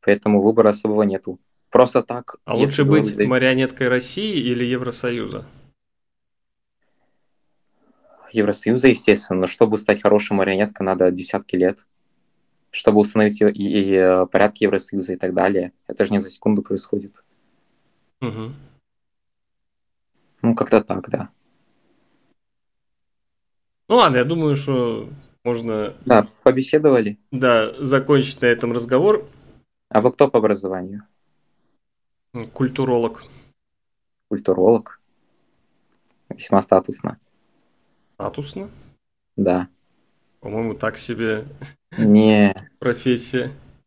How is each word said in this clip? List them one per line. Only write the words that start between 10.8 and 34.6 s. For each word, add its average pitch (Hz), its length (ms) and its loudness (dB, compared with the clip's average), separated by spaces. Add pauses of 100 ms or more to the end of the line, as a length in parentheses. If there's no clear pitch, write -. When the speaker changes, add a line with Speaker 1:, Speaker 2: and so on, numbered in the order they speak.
Speaker 1:
надо 92 240 2
десятки 90 460 -6
лет. 92 300 0 (840)
Чтобы 104 300 2
установить 104 420 0
и, - 40 2
и, 101 40 4 (400)
и, - 40 0
э, 92 320 2
порядки 104 380 0
Евросоюза 98 480 -4
и 90 40 -6
так 92 180 -6
далее. 92 380 -2 (140)
Это - 200 -2
же 98 60 -4
не 101 80 0
за 92 100 -12
секунду 104 320 -2
происходит. 101 600 -8 (1000)
Speaker 2:
Мгм. 113 340 -10 (1900)
Speaker 1:
Ну, 117 140 0
как-то 117 280 2
так, 95 280 -8
да. - 180 -6 (2500)
Speaker 2:
Ну 220 80 4
ладно, 170 200 4
я 123 80 4
думаю, 156 320 0
что 120 520 -4 (360)
можно 113 500 -4 (120)
Speaker 1:
Да, 110 200 4 (160)
побеседовали. 131 760 2 (120)
Speaker 2:
да, 120 440 2 (100)
закончить 135 560 0
на 123 60 0
этом 120 260 0
разговор. 131 540 0 (640)
Speaker 1:
А 107 100 2
вы 120 120 2
кто 143 160 2
по 127 100 0
образованию? 101 640 -4 (1300)
Speaker 2:
М, 113 160 -12
культуролог. 127 760 -4 (1080)
Speaker 1:
Культуролог. 101 680 0 (1300)